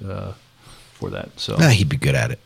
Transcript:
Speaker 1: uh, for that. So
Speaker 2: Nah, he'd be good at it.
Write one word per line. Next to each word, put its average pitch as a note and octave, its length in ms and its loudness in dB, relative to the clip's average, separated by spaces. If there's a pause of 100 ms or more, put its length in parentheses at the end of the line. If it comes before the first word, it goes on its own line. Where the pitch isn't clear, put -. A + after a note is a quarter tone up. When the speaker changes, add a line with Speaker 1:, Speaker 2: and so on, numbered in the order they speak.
Speaker 1:
uh, G2 260 -8 (600)
for - 180 -10
that. G1+ 200 -10 (100)
So - 160 -6
Speaker 2:
Nah, D#3+ 140 6
he'd G2 180 4
be C#2 80 0
good C#2 180 0
at A#1+ 160 0
it. C2 160 -8